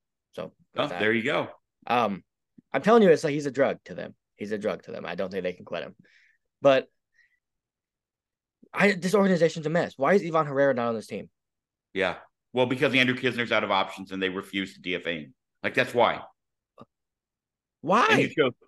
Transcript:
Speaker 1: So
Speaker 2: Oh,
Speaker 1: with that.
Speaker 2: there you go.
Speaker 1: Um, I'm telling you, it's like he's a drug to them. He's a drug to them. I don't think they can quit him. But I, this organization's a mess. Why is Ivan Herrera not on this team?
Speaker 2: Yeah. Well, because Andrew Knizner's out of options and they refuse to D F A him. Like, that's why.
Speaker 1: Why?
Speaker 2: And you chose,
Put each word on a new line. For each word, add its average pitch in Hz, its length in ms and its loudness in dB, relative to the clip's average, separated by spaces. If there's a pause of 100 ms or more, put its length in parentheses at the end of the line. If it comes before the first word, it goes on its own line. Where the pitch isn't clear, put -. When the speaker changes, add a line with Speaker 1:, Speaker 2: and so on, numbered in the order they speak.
(320)
Speaker 1:
So 82 200 -12 (240)
Speaker 2:
Oh, 123 60 -2
Speaker 1:
with 147 80 -4
that. 90 100 -8
Speaker 2:
there 107 120 2
you 113 100 0
go. 143 260 -4 (380)
Speaker 1:
Um, 110 380 -2 (480)
I'm 139 100 -2
telling 226 200 6
you, 185 80 6
it's 151 140 4
like 147 80 -2
he's 143 140 -4
a 139 40 -4
drug 117 360 0
to 90 80 -14
them. 85 200 -12 (220)
He's 104 160 -8
a 104 60 -6
drug 101 260 -6
to - 80 -16
them. 76 120 -12
I 85 120 -8
don't 95 140 -6
think 95 120 -6
they 90 120 -4
can - 100 -20
quit 82 180 -8
him. - 140 -16 (680)
But 135 240 4 (1900)
I, 202 200 4
this 185 220 -2
organization's 170 520 2
a 151 40 -2
mess. 160 260 -2
Why 143 180 2
is 202 100 4
Ivan 160 220 0
Herrera 139 280 2
not 120 140 -2
on 117 60 -2
this 104 140 -8
team? 98 200 -12 (640)
Speaker 2:
Yeah. 92 240 -2 (360)
Well, 123 140 2
because 131 280 0
Andrew 127 220 2
Knizner's 120 340 -4
out 107 140 2
of 101 60 -6
options 95 420 -2
and 95 100 -4
they 95 60 0
refuse 95 460 -6
to - 60 -20
D 90 140 -6
F 85 120 -8
A 87 160 -4
him. 69 120 -20 (280)
Like, 104 120 -4
that's 123 200 0
why. 104 260 2 (1600)
Speaker 1:
Why? 214 300 2
Speaker 2:
And 427 120 4
you - 60 0
chose, 135 240 0 (140)